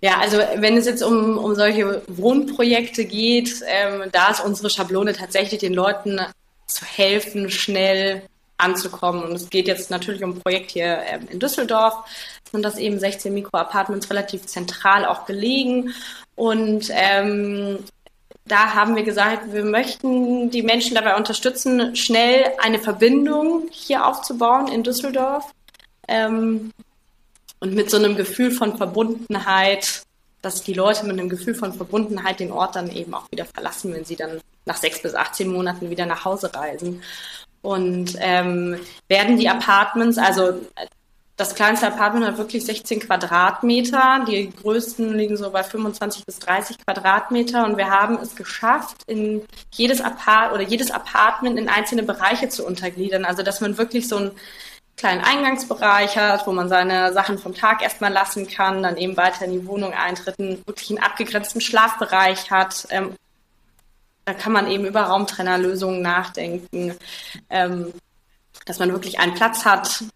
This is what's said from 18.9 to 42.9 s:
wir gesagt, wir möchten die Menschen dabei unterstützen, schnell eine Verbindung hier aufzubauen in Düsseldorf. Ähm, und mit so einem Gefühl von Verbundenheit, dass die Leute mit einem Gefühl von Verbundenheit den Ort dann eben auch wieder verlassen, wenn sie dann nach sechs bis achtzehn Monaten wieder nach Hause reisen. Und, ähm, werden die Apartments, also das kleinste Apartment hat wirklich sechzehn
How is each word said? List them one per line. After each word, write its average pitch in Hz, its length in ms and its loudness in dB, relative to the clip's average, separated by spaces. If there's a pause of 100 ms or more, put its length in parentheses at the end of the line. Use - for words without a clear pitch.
wir 214 80 0
gesagt, 214 500 0
wir 208 100 -2
möchten 247 840 0
die 240 120 -2
Menschen 233 340 2
dabei 214 200 4
unterstützen, 247 800 0
schnell 240 480 4 (180)
eine 226 160 2
Verbindung 285 920 2
hier - 360 -2
aufzubauen 254 640 0
in 226 140 -2
Düsseldorf. 262 680 -2 (580)
Ähm, 226 640 0 (880)
und 190 120 -4
mit 208 160 4
so 220 80 4
einem 208 180 6
Gefühl 196 360 0
von 214 260 -2
Verbundenheit, 196 1300 0 (400)
dass 190 200 -6
die 190 120 -6
Leute 208 320 2
mit 196 60 -4
einem 180 180 -4
Gefühl 180 240 -4
von 208 180 -6
Verbundenheit 190 680 -4
den 180 140 -6
Ort 185 240 -2
dann 180 140 -6
eben 170 240 -10
auch - 160 -10
wieder 170 160 -8
verlassen, - 480 -8
wenn 160 100 -10
sie 170 120 -10
dann 160 260 -10 (240)
nach 165 100 -2
sechs - 240 -2
bis 165 140 -4
achtzehn - 360 -2
Monaten 180 380 -4
wieder 170 160 -4
nach 170 220 -4
Hause 190 280 -4
reisen. 156 480 -8 (600)
Und, 180 560 -2
ähm, 180 600 0 (300)
werden 202 300 6
die 226 100 4
Apartments, 226 720 4
also 185 420 4 (800)
das 196 160 -2
kleinste 214 320 4
Apartment 214 400 2
hat 202 100 -2
wirklich 214 300 -4
sechzehn 220 340 -4